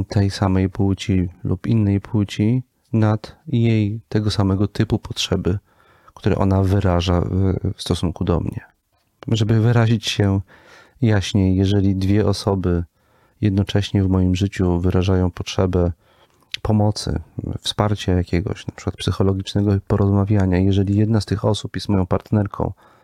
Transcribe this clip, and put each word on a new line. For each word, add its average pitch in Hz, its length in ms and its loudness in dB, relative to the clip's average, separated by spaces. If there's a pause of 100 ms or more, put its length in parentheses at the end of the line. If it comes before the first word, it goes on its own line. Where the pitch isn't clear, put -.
tej 98 220 0
samej 95 400 0
płci 95 580 -2 (160)
lub 95 220 -4
innej 101 340 2
płci 107 600 -2 (300)
nad 107 440 0 (100)
jej 113 600 0
tego 107 220 0
samego 98 380 0
typu 113 300 -2
potrzeby, 90 600 -4 (560)
które - 240 -2
ona 95 240 2
wyraża 92 580 2
w, 95 340 0 (220)
w - 60 -14
stosunku 87 420 -4
do 85 160 0
mnie. - 200 -6 (680)
Żeby 113 320 2
wyrazić 117 480 2
się 98 320 2 (640)
jaśniej, 98 540 2
jeżeli 98 400 2
dwie 98 300 2
osoby 92 580 0 (560)
jednocześnie 101 600 0
w 95 60 2
moim 92 280 2
życiu 90 440 0
wyrażają 92 500 2
potrzebę 90 640 -2 (680)
pomocy, 107 580 0 (400)
wsparcia 104 520 -2
jakiegoś, 90 540 -2
na - 80 -10
przykład - 220 -8
psychologicznego 98 720 -2 (180)
porozmawiania, 98 680 2
jeżeli 98 380 2
jedna 107 240 2
z 101 40 -4
tych - 200 -4
osób - 320 -2
jest 92 120 -10
moją 95 180 2
partnerką, 98 640 -2 (320)